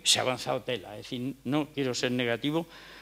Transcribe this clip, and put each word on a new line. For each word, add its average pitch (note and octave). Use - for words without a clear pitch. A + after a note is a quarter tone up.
se -
ha -
avanzado B2+
tela. G#2
Es G#2
decir, B2+
no D3
quiero C3
ser B2
negativo B2+